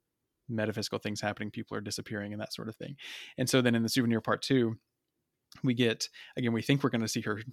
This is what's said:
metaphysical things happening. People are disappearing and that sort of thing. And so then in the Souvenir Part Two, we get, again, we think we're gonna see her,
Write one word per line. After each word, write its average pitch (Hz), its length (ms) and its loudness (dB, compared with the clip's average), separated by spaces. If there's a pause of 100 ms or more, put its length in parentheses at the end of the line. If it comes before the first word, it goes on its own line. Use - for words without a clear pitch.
(500)
metaphysical 107 500 -2
things 104 220 -6
happening. 104 280 -4
People 107 280 -8
are 107 40 -4
disappearing 104 520 -8
and 104 80 -8
that 104 120 -8
sort 110 140 -8
of 107 80 -10
thing. - 220 -12 (400)
And 127 120 0
so 131 120 6
then 123 120 6
in 113 100 4
the 113 60 2
Souvenir 117 320 4
Part 110 200 0
Two, 117 360 4 (840)
we 127 100 4
get, 117 360 2 (280)
again, 117 160 2
we 110 80 2
think 139 220 2
we're 135 60 4
gonna 113 180 0
see 117 140 -2
her, 107 200 -2 (120)